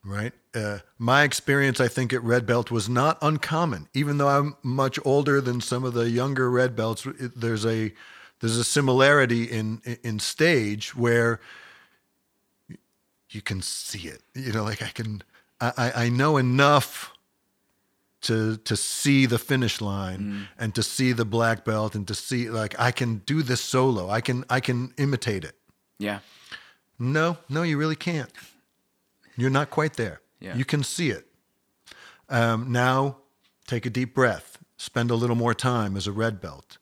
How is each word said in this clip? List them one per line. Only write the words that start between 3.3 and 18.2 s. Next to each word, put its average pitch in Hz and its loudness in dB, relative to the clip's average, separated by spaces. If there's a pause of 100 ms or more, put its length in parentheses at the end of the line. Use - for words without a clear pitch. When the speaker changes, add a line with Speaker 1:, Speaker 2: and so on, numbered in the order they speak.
Speaker 1:
Even 143 0
though 139 4
I'm 143 2
much 131 0
older 139 4
than 123 -2
some 127 -2
of 127 -4
the 117 2
younger 127 0
Red 123 2
Belts, 110 -2
it, 127 -10
there's 113 -2
a, 113 0 (500)
there's 113 0
a 117 0
similarity 131 4
in, 113 -4
in, 117 -8
in 110 -4
stage 113 0
where 117 2 (1900)
you 107 -10
can 92 -4
see - -8
it. - -16 (120)
You 127 -8
know, 110 0
like, 104 -4
I 107 -6
can, 107 -8 (380)
I, 117 -2
I, 120 0 (120)
I 120 2
know 139 2
enough 135 4 (1120)